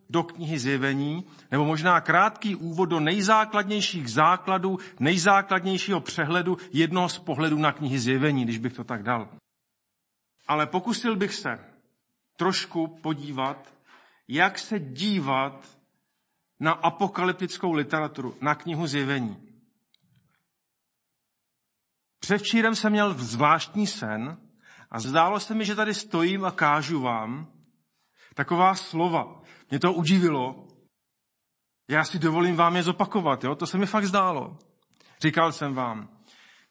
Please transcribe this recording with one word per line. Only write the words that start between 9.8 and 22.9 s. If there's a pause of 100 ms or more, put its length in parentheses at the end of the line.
Ale
pokusil
bych
se (720)
trošku
podívat, (540)
jak
se
dívat (840)
na
apokalyptickou
literaturu,
na
knihu
Zjevení. (2750)
Předevčírem
jsem